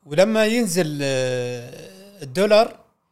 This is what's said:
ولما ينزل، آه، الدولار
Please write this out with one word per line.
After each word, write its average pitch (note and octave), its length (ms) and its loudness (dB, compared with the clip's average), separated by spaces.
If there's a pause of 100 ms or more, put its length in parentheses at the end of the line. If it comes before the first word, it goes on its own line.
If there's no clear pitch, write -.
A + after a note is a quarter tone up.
ولما G#3 400 2
ينزل، F3+ 560 0
آه، B2+ 1200 -6
الدولار G#3 560 2 (320)